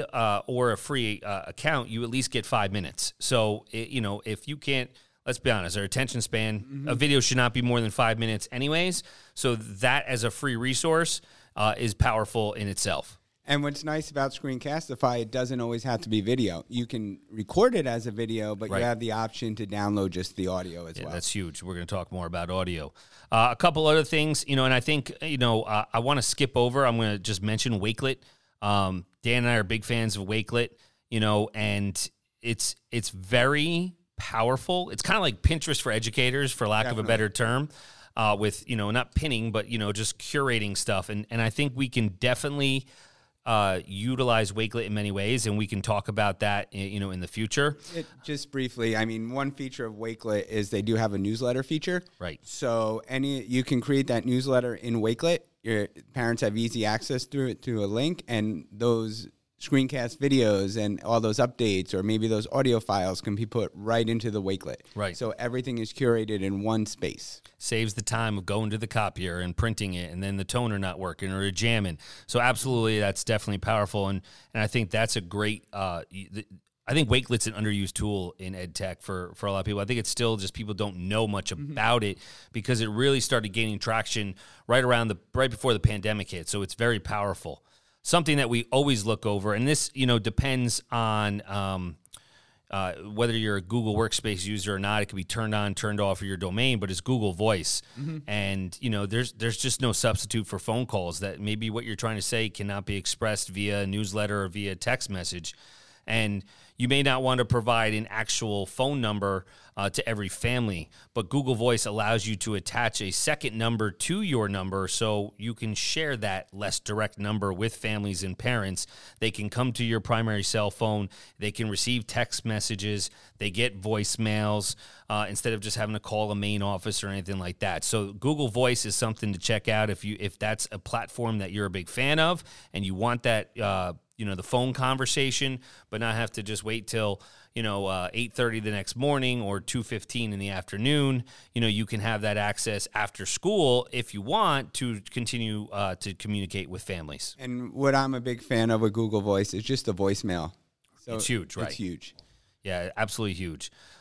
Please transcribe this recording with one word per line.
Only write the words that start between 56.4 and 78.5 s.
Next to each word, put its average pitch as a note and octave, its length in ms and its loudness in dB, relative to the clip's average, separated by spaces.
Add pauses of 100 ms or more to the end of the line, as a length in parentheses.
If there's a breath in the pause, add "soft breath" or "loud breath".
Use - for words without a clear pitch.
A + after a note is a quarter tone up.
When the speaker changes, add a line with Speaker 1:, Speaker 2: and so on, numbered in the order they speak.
Speaker 2:
have G#2+ 160 2
easy A2+ 260 0
access A2+ 400 0
through C#3 240 -2
it, - 140 -6
to A2+ 200 -2
a G2+ 40 2
link, C3 420 0
and G#2+ 420 -2
those A2+ 580 0 (320)
screencast C3 580 0
videos A2 580 4
and G#2 260 0
all A2+ 180 4
those G#2+ 180 2
updates, A2 540 2
or F#2+ 80 0
maybe A2 280 2
those G#2+ 240 2
audio B2+ 260 4
files, F#2+ 420 0
can G#2 140 -2
be A2+ 100 -2
put G#2+ 300 -2
right A2 340 2
into A2+ 220 0
the G#2 100 -2
Wakelet. F#2+ 420 -4 (120)
Speaker 1:
Right. G2 220 -2
Speaker 2:
So A2+ 200 -4
everything B2 420 -4
is A2 140 -4
curated A2 500 2
in G2 200 0
one A2 240 2
space. - 560 -8 (160 loud breath)
Speaker 1:
Saves A2+ 360 -2
the A2+ 80 -6
time A2+ 360 0
of F2 80 -6
going G#2+ 240 0
to G#2+ 80 -2
the A2 80 -4
copier F#2 540 -2
and F2+ 160 -2
printing G#2 380 0
it, F2 180 -6
and F2+ 100 -6
then G2 140 -2
the G2 80 -4
toner A2+ 340 0
not F#2 220 -4
working F#2+ 320 -4
or F#2+ 100 0
a G2 80 2
jamming. G#2 480 2 (300 loud breath)
So A#2+ 100 2
absolutely, A#2 600 4
that's G2+ 240 0
definitely G#2 340 0
powerful, G#2 480 0
and, G2 160 -2 (320 loud breath)
and A2 80 0
I G#2 60 0
think A2+ 240 0
that's A2+ 240 2
a A2+ 40 -2
great, G#2 520 -4
uh, F#2 300 -4 (100)
y-, F#2+ 180 -14
the, G2+ 160 -10 (400)
I C3 80 0
think D3 140 4
Wakelet's B2 400 2
an A2 60 -6
underused G#2 400 0
tool G2 440 -2
in F#2 160 -10